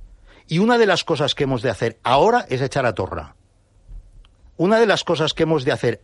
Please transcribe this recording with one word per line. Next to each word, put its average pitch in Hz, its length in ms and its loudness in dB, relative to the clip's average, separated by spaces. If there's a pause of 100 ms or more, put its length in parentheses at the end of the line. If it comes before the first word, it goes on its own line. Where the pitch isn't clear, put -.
(480)
Y 160 100 -2
una 233 200 4
de 226 80 4
las 180 180 0
cosas 143 320 -2
que 147 80 0
hemos 131 180 -2
de 127 80 0
hacer 113 320 -4
ahora 180 460 2
es 127 120 -4
echar 135 240 -4
a 117 100 -2
Torra. 87 420 -10 (1200)
Una 208 240 2
de 233 60 6
las 175 180 0
cosas 156 280 -2
que 165 120 0
hemos 156 200 0
de 147 80 0
hacer 117 320 -2